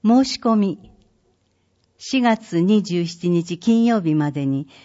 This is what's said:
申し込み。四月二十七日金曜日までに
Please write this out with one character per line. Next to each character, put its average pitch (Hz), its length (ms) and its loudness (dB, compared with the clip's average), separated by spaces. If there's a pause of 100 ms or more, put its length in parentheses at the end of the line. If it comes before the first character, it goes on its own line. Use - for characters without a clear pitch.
申 247 200 4
し - 140 -10
込 226 180 0
み。 196 340 -4 (1040)
四 - 240 -4
月 220 400 0
二 202 220 2
十 175 240 -4
七 175 220 -6
日 170 280 -2
金 226 260 2
曜 233 160 2
日 160 140 -2
ま 151 160 0
で 143 160 -6
に 135 220 -4 (180)